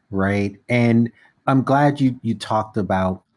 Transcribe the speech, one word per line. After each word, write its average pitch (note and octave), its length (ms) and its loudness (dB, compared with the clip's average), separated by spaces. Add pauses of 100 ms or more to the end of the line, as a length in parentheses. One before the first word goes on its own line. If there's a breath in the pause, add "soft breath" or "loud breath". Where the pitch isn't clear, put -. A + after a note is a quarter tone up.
right? G2+ 480 -2 (100)
And A#2 440 2 (360 soft breath)
I'm C3+ 160 2
glad C#3+ 380 2
you, B2+ 220 0
you A2+ 120 -2
talked A2 420 -4
about F#2+ 460 -2 (140)